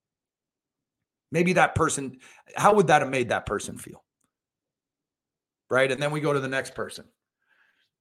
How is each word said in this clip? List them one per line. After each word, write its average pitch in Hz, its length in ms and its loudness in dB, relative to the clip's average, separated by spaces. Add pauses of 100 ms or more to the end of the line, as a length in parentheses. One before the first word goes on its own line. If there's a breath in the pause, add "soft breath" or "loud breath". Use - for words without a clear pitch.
(1300)
maybe 175 240 0
that 160 220 2
person, 135 420 -2 (380 loud breath)
how 202 180 4
would 190 140 4
that 156 120 6
have 131 100 -4
made 127 180 -2
that 101 180 -2
person - 320 -6
feel? - 240 -18 (1700)
Right? 135 200 2
And 135 120 -4
then 147 80 -2
we 151 100 -4
go 143 120 0
to 139 80 0
the 131 80 -8
next 131 260 -6
person. - 320 -12 (960)